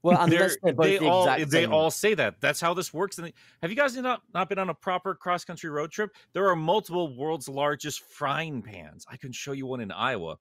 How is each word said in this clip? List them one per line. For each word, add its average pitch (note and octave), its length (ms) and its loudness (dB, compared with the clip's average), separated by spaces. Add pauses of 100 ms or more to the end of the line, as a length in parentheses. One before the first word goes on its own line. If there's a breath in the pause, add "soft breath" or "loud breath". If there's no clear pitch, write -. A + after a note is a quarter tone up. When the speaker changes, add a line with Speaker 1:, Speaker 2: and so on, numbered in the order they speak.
Speaker 1:
Well, F3 160 8
unless E3+ 440 4
Speaker 2:
They're, E3+ 100 4
Speaker 1:
they're - 0 -
both D#3 140 4
Speaker 2:
they G3 120 4
Speaker 1:
the D#3+ 100 2
Speaker 2:
all, F#3 160 6
Speaker 1:
exact C#3+ 260 2
Speaker 2:
they E3 140 4
Speaker 1:
same. D3+ 100 0
Speaker 2:
all D#3 160 4
say G#3 240 2
that. B2 260 0
That's C#3+ 180 0
how E3+ 140 0
this F3 220 -6
works. F#3+ 240 -4
And E3+ 120 -10 (300 soft breath)
have E3+ 100 -4
you A3 60 -6
guys C#4 220 0
not, B3+ 240 -4 (100)
not F3+ 160 -2
been G3 100 -2
on F#3 120 -2
a D3+ 40 -6
proper F#3 400 -4
cross-country F3 540 -6
road D3 240 -4
trip? G#3 240 -4 (160 soft breath)
There F#3+ 160 2
are F3 80 4
multiple E3+ 580 0
world's C#3 360 -6
largest D3 540 -2
frying D3 580 -4
pans. F2 480 -18
I B2+ 80 -14
can C3 120 -14
show C#3 220 -10
you C3+ 140 -8
one B2+ 160 -6
in F#2+ 100 -8
Iowa. F#2 480 -4